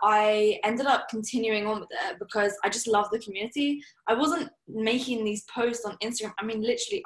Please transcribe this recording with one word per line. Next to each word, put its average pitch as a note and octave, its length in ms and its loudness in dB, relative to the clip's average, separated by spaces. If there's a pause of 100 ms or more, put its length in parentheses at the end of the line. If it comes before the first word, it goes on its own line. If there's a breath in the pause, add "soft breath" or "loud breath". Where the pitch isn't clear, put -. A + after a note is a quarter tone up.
I G#3+ 640 6
ended A#3+ 220 0
up C4 220 2
continuing A3 600 -2
on G#3+ 120 -2
with - 120 -14
it F#3 260 -6
because G3+ 460 0
I G3+ 40 2
just - 200 -2
love G#3 240 4
the A3+ 80 0
community. A#3 600 -2 (280 loud breath)
I A3+ 60 4
wasn't D4+ 360 0 (160)
making A#3 580 0
these G#3 200 -4
posts A#3+ 400 -2
on G3+ 140 -8
Instagram. G#3+ 420 -6
I G#3+ 40 -4
mean, A3 180 -4
literally, A#3 420 -2